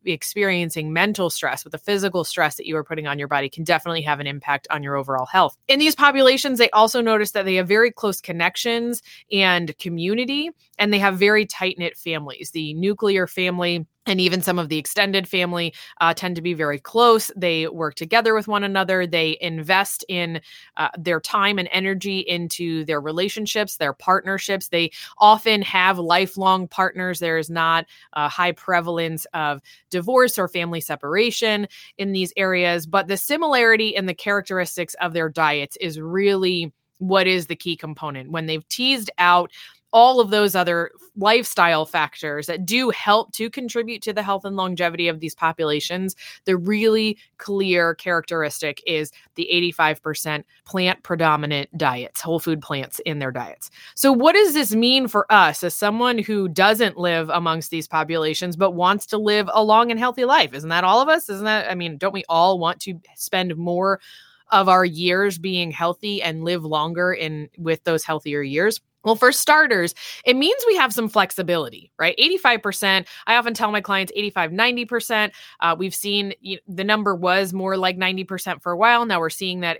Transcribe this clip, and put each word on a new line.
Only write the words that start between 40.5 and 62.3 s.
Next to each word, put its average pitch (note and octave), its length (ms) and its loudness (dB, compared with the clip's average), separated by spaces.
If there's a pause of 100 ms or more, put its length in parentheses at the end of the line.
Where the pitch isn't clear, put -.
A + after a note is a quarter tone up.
other E3+ 340 0 (260)
lifestyle G3 720 4
factors D3+ 600 -4
that F3 180 -6
do A#3+ 240 2
help G#3 420 2
to A3+ 160 -6
contribute A#3 540 -6
to A3 100 -6
the G#3 120 -4
health G3 200 -4
and G3 120 -8
longevity F3 520 -2
of D#3+ 120 -2
these D#3 160 -10
populations, E3 800 -2 (300)
the F#3 120 2
really G#3+ 580 2 (220)
clear F3+ 560 0
characteristic D#3+ 960 -4
is D#3 240 -2 (240)
the E3+ 160 -4
eighty-five E3+ 500 0
percent D3+ 460 -6 (180)
plant F3+ 380 -2
predominant D3+ 720 -2
diets, B2+ 440 -4
whole E3 180 -2
food D#3+ 200 -2
plants C#3 460 -8
in D3 140 -6
their C3+ 120 -4
diets. A2+ 380 -12 (240)
So C4+ 180 4
what C4+ 220 4
does G4 220 4
this A#3 180 0
mean B3 340 2
for G#3 240 -2
us F3 320 4
as F3 120 -4
someone A#3 420 0
who G#3 320 -2
doesn't G3+ 480 2
live E3 320 -2
amongst E3 400 -2
these D#3+ 180 -8
populations D#3+ 680 -2
but F#3+ 160 2
wants F3+ 360 0
to G#3+ 120 -4
live G#3 340 2
a G#3+ 100 6
long A3 280 6
and A3+ 80 -2
healthy B3 260 0
life? A#3+ 300 4
Isn't D3+ 140 -8
that E3+ 140 2
all G#3 180 6
of C#4+ 60 0
us? D#4 220 2
Isn't G3+ 160 -6
that, G#3+ 240 0
I F#3 60 -4
mean, E3 240 -6
don't G3 140 -2
we F#3+ 140 -8
all F3 300 4